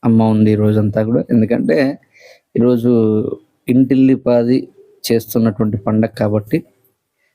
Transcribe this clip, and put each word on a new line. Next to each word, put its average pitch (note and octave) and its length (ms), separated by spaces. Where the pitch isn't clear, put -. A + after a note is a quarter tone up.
అమ్మ A2+ 180
ఉంది G#2+ 300
ఈ - 20
రోజంతా G#2+ 500
కూడా, A#2 260
ఎందుకంటే B2 680
ఈరోజు A#2+ 340
ఇంటిల్లిపాది C3 1000
చేస్తున్నటువంటి A2 640
పండగ A2 320
కాబట్టి G#2+ 460